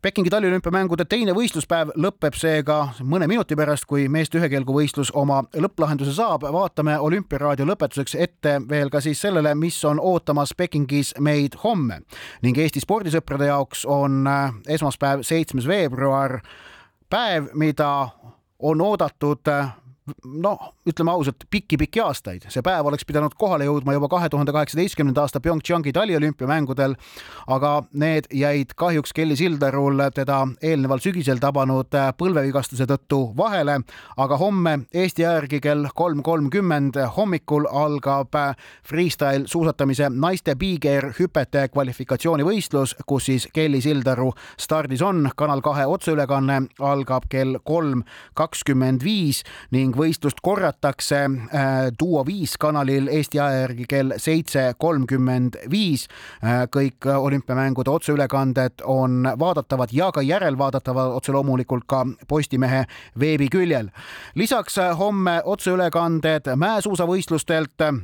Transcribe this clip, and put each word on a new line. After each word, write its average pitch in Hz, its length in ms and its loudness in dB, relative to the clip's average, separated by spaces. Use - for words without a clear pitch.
Pekingi 190 240 2
talliolümpiamängude 180 800 2
teine 214 240 2
võistluspäev 165 540 0
lõpeb 160 400 0
seega 151 380 0
mõne 151 240 0
minuti 185 320 0
pärast, 147 320 0
kui 143 160 2
meeste 156 320 0
ühekelguvõistlus 139 680 0
oma 139 220 2
lõpplahenduse 151 640 -2
saab. 170 320 0
Vaatame 156 560 0
Olümpiaraadio 147 640 0
lõpetuseks 151 480 -2
ette 151 380 0
veel 143 220 0
ka 147 100 2
siis 147 220 -2
sellele, 151 340 2
mis 165 240 -2
on 151 160 2
ootamas 151 560 0
Pekingis 143 640 0
meid 143 460 2
homme. 147 400 0
Ning 127 160 4
Eesti 147 220 0
spordisõprade 156 680 0
jaoks 143 320 -2
on, 139 380 0
äh, 139 240 0
esmaspäev, 139 500 -2
seitsmes 147 400 -2
veebruar, 135 720 0
päev, 190 440 0
mida 151 360 0
on 156 240 2
oodatud, 151 640 0
äh, 143 260 0
no 160 280 -2
ütleme 165 240 0
ausalt, 151 400 -2
pikki-pikki 165 520 0
aastaid. 110 500 -4
See 127 100 -4
päev 165 240 0
oleks 143 200 -2
pidanud 151 320 0
kohale 165 280 2
jõudma 143 300 0
juba 143 140 0
kahe 175 200 2
tuhande 143 240 0
kaheksateistkümnenda 147 680 0
aasta 139 180 -4
PyeongChangi 160 540 0
talliolümpiamängudel, 147 1000 0
aga 135 220 2
need 151 380 0
jäid 143 480 0
kahjuks 170 380 0
Kelly 156 220 2
Sildarul 139 680 2
teda 135 300 0
eelneval 135 400 2
sügisel 139 400 0
tabanud, 131 520 0
äh, 135 240 2
põlvevigastuse 139 680 0
tõttu 139 340 0
vahele. 156 440 0
Aga 135 220 2
homme 175 380 2
Eesti 175 320 0
järgi 147 340 0
kell 147 340 0
kolm 160 280 -2
kolmkümmend 147 800 0
hommikul 156 500 0
algab, 139 680 -2
äh, 143 200 0
freestyle 139 600 0
suusatamise 143 640 0
naiste 151 440 0
big 160 320 -2
air 139 320 2
hüpete 143 500 0
kvalifikatsioonivõistlus, 143 1300 0
kus 135 200 0
siis 131 260 0
Kelly 151 280 2
Sildaru 131 520 0
stardis 143 440 -2
on. 175 340 2
Kanal 143 240 0
kahe 139 260 0
otseülekanne 139 760 0
algab 135 500 -2
kell 131 360 -2
kolm 147 400 0
kakskümmend 131 680 0
viis 175 400 0
ning 131 260 2
võistlust 147 460 0
korratakse, 160 840 0
äh, 135 500 0
Duo 156 280 2
viis 185 320 -4
kanalil 139 500 0
Eesti 147 320 0
aja 135 240 0
järgi 123 240 -8
kell 135 280 0
seitse 135 600 0
kolmkümmend 127 800 2
viis. 175 360 0
Äh, 123 260 2
kõik 139 360 -2
olümpiamängude 135 840 0
otseülekanded 135 920 0
on 127 440 2
vaadatavad 139 540 0
ja 175 200 2
ka 143 100 0
järelvaadatavad 135 960 0
otse 135 160 -2
loomulikult 131 540 0
ka 131 180 0
Postimehe 131 560 0
veebiküljel. 147 720 0
Lisaks, 220 440 0
äh, 175 200 2
homme 190 460 2
otseülekanded 165 1120 0
mäesuusavõistlustelt 175 1300 0